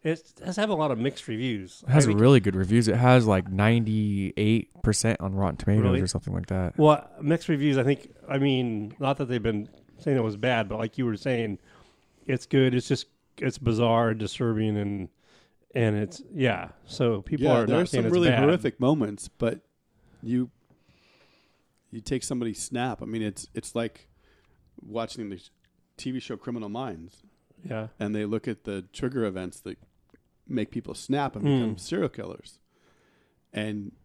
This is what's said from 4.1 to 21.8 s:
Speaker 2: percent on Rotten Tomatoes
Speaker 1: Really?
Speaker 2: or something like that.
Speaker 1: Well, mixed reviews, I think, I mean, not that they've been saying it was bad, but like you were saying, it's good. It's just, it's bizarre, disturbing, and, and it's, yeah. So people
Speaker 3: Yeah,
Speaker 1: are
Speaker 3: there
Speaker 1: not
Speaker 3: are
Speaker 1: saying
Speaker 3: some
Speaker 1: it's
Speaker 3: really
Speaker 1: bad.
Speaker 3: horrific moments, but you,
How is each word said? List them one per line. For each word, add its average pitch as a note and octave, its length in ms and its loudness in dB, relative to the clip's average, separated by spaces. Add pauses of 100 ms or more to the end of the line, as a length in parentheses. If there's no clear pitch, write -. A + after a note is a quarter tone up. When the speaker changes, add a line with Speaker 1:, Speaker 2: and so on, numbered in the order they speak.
Speaker 2:
percent A2+ 380 2
on F#2+ 140 -4
Rotten G2 220 0
Tomatoes G#2 260 2
Speaker 1:
Really? F#2 200 4
Speaker 2:
or F#2 40 -2
something F#2 280 -6
like F2+ 120 -4
that. F#2 320 -4
Speaker 1:
Well, D3+ 300 6 (140)
mixed E3 260 0
reviews, C#3+ 300 2
I B2+ 60 2
think, C#3 280 0 (160)
I C#3 100 -2
mean, B2 600 0
not C#3 200 -2
that C#3 80 -4
they've A#2+ 160 -2
been G#2+ 260 -2 (300)
saying C#3 200 -2
it A#2 40 0
was G#2+ 140 -2
bad, A2+ 320 0
but G#2+ 100 -6
like A2+ 200 -6
you B2+ 80 0
were A2 100 -2
saying, A#2 420 -4 (680)
it's C3 200 -4
good. C3 280 4
It's B2 140 0
just, - 180 -2 (320)
it's C3 180 -4
bizarre, A#2 560 2
disturbing, A2 640 -2
and, G2+ 320 -4 (640)
and A2+ 220 2
it's, G#2 240 -4 (140)
yeah. G#2+ 340 -2 (160)
So A2+ 380 -2
people C#3+ 240 -2
Speaker 3:
Yeah, C#3 60 4
Speaker 1:
are A#2 140 4
Speaker 3:
there A#2+ 100 2
Speaker 1:
not E3+ 60 4
Speaker 3:
are F3 40 0
Speaker 1:
saying B2+ 160 0
Speaker 3:
some A2+ 60 0
Speaker 1:
it's - 40 2
Speaker 3:
really F3 160 4
Speaker 1:
bad. A#2+ 120 4
Speaker 3:
horrific C#3+ 380 2
moments, B2+ 500 0
but - 320 -4 (640)
you, B2 280 -2 (1400)